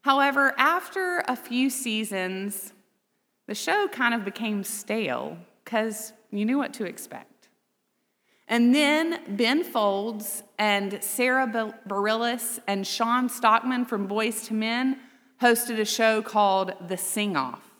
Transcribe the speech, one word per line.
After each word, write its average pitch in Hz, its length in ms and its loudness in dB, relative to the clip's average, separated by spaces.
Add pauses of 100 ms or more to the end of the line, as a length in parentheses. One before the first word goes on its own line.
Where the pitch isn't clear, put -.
However, 277 540 4
after 359 680 0
a 254 80 -2
few 254 340 0
seasons, 202 1040 -4 (720)
the 214 80 -8
show 392 340 0
kind 240 280 0
of 208 100 -4
became 208 380 -4
stale 160 760 -6 (260)
'cause 220 500 -4 (180)
you 202 120 -2
knew 247 140 2
what 285 160 -2
to 214 120 -6
expect. - 640 -16 (1000)
And 240 260 6
then 302 480 2 (160)
Ben 247 260 2
Folds 214 760 -2 (160)
and 202 460 0
Sarah 254 420 2
Bar-, 220 320 -4 (100)
Bareilles 220 760 -2
and 196 220 -2
Sean 240 420 2
Stockman 240 560 2
from 202 220 -4
Boyz 220 360 -2
two 220 120 -6
Men 240 440 0 (400)
hosted 233 380 4
a 214 80 0
show 220 380 2
called 190 500 2 (140)
The 185 100 -4
Sing 208 400 -2
Off. 131 320 -4 (100)